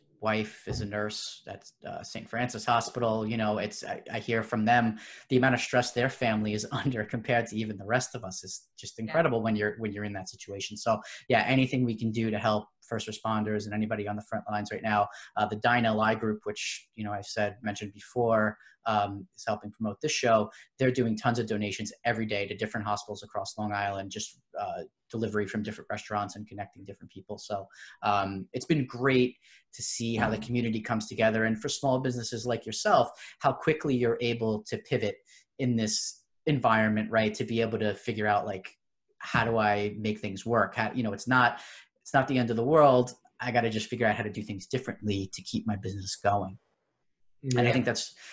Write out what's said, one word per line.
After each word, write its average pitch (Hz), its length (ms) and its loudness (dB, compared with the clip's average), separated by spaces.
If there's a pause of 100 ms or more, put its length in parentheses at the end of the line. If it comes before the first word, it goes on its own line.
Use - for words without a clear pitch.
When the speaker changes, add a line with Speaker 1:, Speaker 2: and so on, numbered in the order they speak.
(220)
Speaker 1:
wife 110 460 -2
is - 140 -4
a 107 40 -2
nurse 104 640 -6
at, 98 180 -14 (180)
uh, - 200 -10
Saint - 260 -12
Francis 117 340 -4
Hospital. 113 640 2
You 113 120 -2
know, 107 200 2
it's, 104 260 -6
I, - 200 -8 (100)
I 117 60 -4
hear 113 240 0
from 110 220 -2
them, 117 340 4 (300)
the 131 80 4
amount 127 180 6
of 120 60 0
stress 123 320 2
their 123 160 2
family 107 440 0
is 107 160 -4
<laughs> - 20 -18
under 123 320 0
compared 117 440 0
to - 100 -10
even 107 180 -2
the 98 120 -10
rest 123 260 0
of - 100 -10
us 90 200 -12
is - 240 -14 (100)
just - 220 -14
Speaker 2:
Yeah. 113 60 -4
Speaker 1:
incredible 127 360 2
when 110 140 2
you're, 104 240 0
when 110 120 -4
you're 101 120 -6
in 104 100 -6
that 92 160 -8
situation. 101 480 -10
So 110 240 0 (260)
yeah, 113 200 4
anything 131 360 4
we 117 140 0
can 113 140 -2
do 113 180 0
to 107 80 0
help 107 300 2 (200)
first 110 220 -4
responders 107 560 0
and 104 80 -6
anybody 107 340 -2
on 104 80 -4
the 104 60 -6
front - 300 -8
lines 104 200 -4
right - 120 -6
now, 104 240 2 (300)
uh, 107 100 2
the 107 80 -4
Dine 120 300 4
L 110 160 2
I 110 120 4
group, 107 300 -2
which, - 520 -8
you 110 80 -8
know, 104 100 -4
I've 98 120 -8
said, 101 380 -2
mentioned 104 300 -6
before, 113 640 2 (300)
um, 101 400 0 (100)
is - 100 -18
helping 104 240 -4
promote 104 300 -4
this 156 100 -2
show. 113 380 4 (280)
They're 131 140 4
doing 117 240 2
tons 117 240 0
of 110 60 0
donations 107 480 -4 (100)
every 113 220 0
day 101 220 -2
to 101 100 -8
different 107 280 -4
hospitals 104 380 -4
across 101 340 -8
Long 107 140 -4
Island, 101 400 -4
just, - 280 -10 (200)
uh, 92 220 -4 (280)
delivery 107 360 -2
from 107 160 -4
different 107 280 -8
restaurants 104 460 -6
and 107 120 -12
connecting 101 360 -12
different 98 280 -18
people. 104 260 -12
So, 98 300 -8 (340)
um, 98 520 0
it's 127 120 -6
been 151 220 2
great 127 480 2 (380)
to - 100 -12
see 117 320 -4
how 110 140 2
the 110 100 -2
community 117 420 -2
comes 110 260 -4
together. 110 380 2
And 110 160 0
for 143 80 -4
small 131 300 0
businesses 120 460 -4
like 120 200 -2
yourself, 131 440 4 (300)
how 135 140 2
quickly 151 420 0
you're 117 240 2
able 113 440 0
to - 160 -6
pivot 107 360 -2 (440)
in 123 160 2
this - 480 -2 (240)
environment, 110 640 2
right? 110 240 2
To - 80 -4
be 113 180 0
able 110 180 0
to 104 140 0
figure 107 340 -4
out, 104 200 2
like, 95 200 -8 (520)
how 117 260 0
do 113 120 2
I 104 420 2
make 107 200 -2
things 95 260 -8
work? 113 300 2
How, 110 180 0
you 123 100 -2
know, 104 100 -2
it's - 140 -8
not, 123 340 4 (400)
it's - 140 -4
not 135 120 6
the 135 120 2
end 117 100 2
of 117 60 0
the 117 100 0
world. 135 460 8 (280)
I 123 120 -2
gotta 117 180 4
just 110 180 -2
figure 117 200 0
out 104 80 4
how 117 80 -2
to 104 80 -4
do 104 100 -6
things 98 240 -8
differently 101 680 -2
to - 100 -10
keep - 240 -4
my 104 80 0
business 95 400 -6
going. 101 420 0 (840)
And 127 180 2
I - 20 6
Speaker 3:
Yeah. 120 80 6
Speaker 1:
think 120 140 2
that's, - 280 -2 (200)